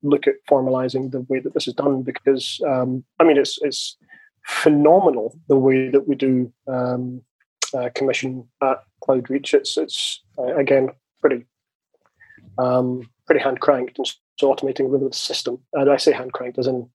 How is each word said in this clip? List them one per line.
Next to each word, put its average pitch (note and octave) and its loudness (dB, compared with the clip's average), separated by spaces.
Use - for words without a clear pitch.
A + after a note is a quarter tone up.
look C#3+ 2
at C3+ 2
formalizing C3 2
the C3 -6
way C3 -4
that C3 -8
this - -2
is - -6
done," C#3 0
because, C3 -2
um, C3 -2
I E3 8
mean, D#3 8
it's, C#3 0
it's - -6
phenomenal D3+ 4
the C#3+ 4
way C3 2
that C#3 2
we C#3+ 0
do, C3 0
um, B2+ -4
uh, B2 -4
commission C3 -4
at C3 0
Cloudreach. C3 -2
It's, - 2
it's, - -6
uh, B2+ -4
again, C3+ 2
pretty, C3 0
um, B2+ 0
pretty - -2
hand C3 -4
cranked, B2+ -2
and C3 -6
so C3+ 2
automating C3+ -4
a - 0
little C3+ 0
bit C3+ -2
of C3 -4
the - -10
system. - -8
And C#3 2
I C#3 2
say - 2
hand B2+ -4
cranked B2 -8
as B2 0
in B2+ -4